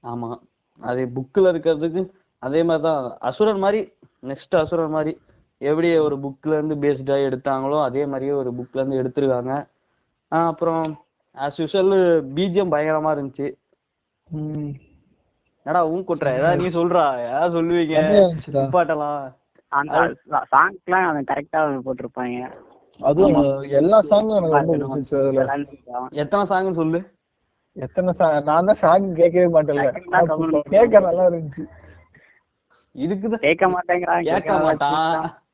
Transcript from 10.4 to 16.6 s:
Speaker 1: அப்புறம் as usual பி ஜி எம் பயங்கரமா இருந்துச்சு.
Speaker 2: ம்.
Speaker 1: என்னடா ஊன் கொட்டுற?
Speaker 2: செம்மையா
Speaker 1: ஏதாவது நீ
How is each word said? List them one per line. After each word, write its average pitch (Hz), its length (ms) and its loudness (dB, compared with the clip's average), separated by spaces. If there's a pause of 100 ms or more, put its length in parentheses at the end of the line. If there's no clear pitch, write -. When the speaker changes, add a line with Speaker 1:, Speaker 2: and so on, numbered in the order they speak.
Speaker 1:
அப்புறம் 165 360 -2 (540)
as 143 260 -6
usual 190 280 2 (440)
பி 185 140 0
ஜி 180 100 0
எம் 185 140 0
பயங்கரமா 156 380 0
இருந்துச்சு. 143 380 -6 (800)
Speaker 2:
ம். 151 440 -8 (920)
Speaker 1:
என்னடா 165 220 -2
ஊன் 180 160 -6
கொட்டுற? 175 120 -4
Speaker 2:
செம்மையா 139 220 -2
Speaker 1:
ஏதாவது 165 180 0
நீ 175 80 -2